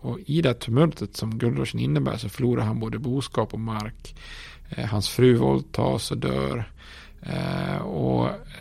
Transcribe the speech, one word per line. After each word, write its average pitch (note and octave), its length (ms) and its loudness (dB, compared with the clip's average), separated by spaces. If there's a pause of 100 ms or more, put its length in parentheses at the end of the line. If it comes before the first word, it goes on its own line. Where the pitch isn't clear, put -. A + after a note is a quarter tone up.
Och B2 240 -6
i D#3 160 2
det D#3 80 4
här A#2+ 40 2
tumultet A#2+ 640 2
som A2 220 -4
guldruschen A#2 420 0
innebär C3+ 380 2
så A2+ 120 -6
förlorar A#2+ 340 2
han A2 160 0
både A2 200 -4
boskap B2 540 -2
och G#2+ 60 -6
mark. A2 560 -6 (540)
Eh, A#2+ 160 -6
hans G#2 240 0
fru B2 260 8
våldtas C3 760 2
och C#3 60 0
dör. C3 540 -2 (500)
Eh, G1+ 560 -4
och B2+ 520 0 (320)